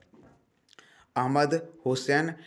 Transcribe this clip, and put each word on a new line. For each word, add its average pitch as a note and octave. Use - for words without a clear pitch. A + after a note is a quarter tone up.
अहमद C#3
हुसैन, C#3+